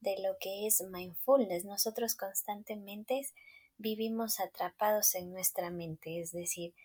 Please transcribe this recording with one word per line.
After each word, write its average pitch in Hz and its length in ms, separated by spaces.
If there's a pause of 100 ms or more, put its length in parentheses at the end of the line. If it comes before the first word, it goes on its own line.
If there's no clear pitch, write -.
de 196 200
lo 190 200
que 196 260
es 208 160
mindfulness. 185 840
Nosotros 220 520
constantemente 208 1080 (560)
vivimos 220 600
atrapados 202 800
en 180 160
nuestra 180 380
mente, 165 500
es 165 100
decir, 170 440 (100)